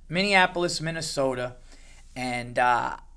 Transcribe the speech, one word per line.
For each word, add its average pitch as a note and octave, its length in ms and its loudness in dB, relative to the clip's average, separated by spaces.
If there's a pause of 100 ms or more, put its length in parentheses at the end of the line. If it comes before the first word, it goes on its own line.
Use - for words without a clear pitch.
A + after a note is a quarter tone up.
Minneapolis, F#3 760 2
Minnesota. C3+ 720 -4 (580)
And, B2 440 -6
uh, B2 400 2 (180)